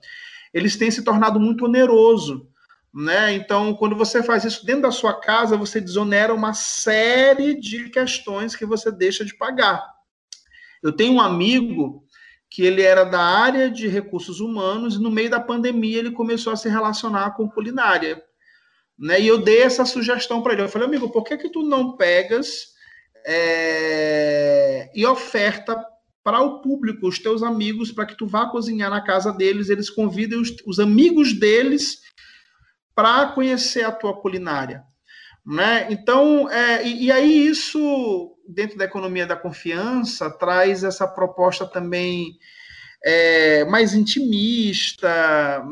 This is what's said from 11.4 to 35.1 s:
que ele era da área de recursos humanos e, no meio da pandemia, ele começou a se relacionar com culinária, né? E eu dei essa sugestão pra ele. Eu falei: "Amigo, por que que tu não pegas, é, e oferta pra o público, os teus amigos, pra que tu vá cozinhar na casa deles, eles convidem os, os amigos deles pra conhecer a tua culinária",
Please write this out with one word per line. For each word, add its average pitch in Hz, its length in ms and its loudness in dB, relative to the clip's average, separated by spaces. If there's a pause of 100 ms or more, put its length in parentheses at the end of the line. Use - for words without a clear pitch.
que - 140 -10
ele 190 220 2
era 185 200 6
da 180 180 0
área 247 500 2
de 220 160 -6
recursos 185 520 -6
humanos 214 560 -4
e, 202 60 -2
no 226 80 -2
meio 220 220 -2
da 240 80 0
pandemia, 233 580 -2
ele 233 140 -4
começou 226 420 -4
a - 20 -4
se 220 140 -6
relacionar 214 640 -2
com 214 180 -6
culinária, 208 720 -2 (760)
né? 170 220 0
E 214 80 2
eu 226 120 6
dei 214 220 6
essa 254 220 4
sugestão 240 580 -4
pra 240 120 0
ele. 202 80 -2
Eu 196 80 -2
falei: 233 180 -2
"Amigo, 269 240 -2
por 220 140 -2
que 294 120 -6
que 349 120 -8
tu 320 140 -6
não 262 340 -2
pegas, 185 720 0 (580)
é, 151 1700 0
e 214 100 0
oferta 226 800 -2 (380)
pra 220 160 2
o 277 220 -2
público, 240 440 -4
os 180 140 -4
teus 220 240 -2
amigos, 220 480 -4
pra 214 140 -6
que 214 100 -14
tu 226 100 -10
vá 214 200 -2
cozinhar 220 440 -4
na 202 120 -4
casa 196 320 0
deles, 190 360 0
eles 202 200 -2
convidem 214 500 -2
os, 233 160 -4 (100)
os 196 140 -4
amigos 247 580 4
deles 240 600 2 (960)
pra 240 300 4
conhecer 262 580 -2
a 220 80 -4
tua 208 220 -6
culinária", 151 680 -6 (640)